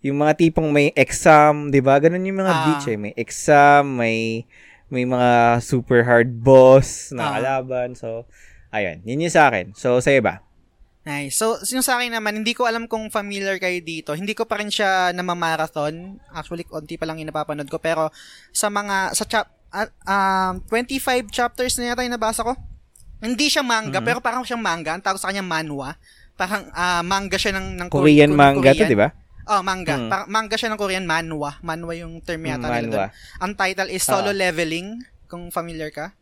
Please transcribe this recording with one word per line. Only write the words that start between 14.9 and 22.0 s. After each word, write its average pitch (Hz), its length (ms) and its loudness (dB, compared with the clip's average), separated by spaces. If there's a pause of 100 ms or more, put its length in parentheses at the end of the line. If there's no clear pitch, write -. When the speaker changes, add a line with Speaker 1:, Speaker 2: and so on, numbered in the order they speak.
Speaker 2:
namamarathon. 170 1200 -6
Actually, 165 320 -12
konti 156 320 -14
pa 160 80 -10
lang 160 160 -8
yung 156 160 -12
napapanood 147 320 -6
ko. 151 120 -10
Pero, 160 360 -2 (360)
sa - 180 -4
mga, 202 420 -2
sa - 140 -6
chap-, - 260 -4 (180)
ah, 208 220 -6 (560)
um, 185 160 -6
twenty-five 247 680 -4
chapters 247 480 -4
na 240 140 -6
yata 247 120 -4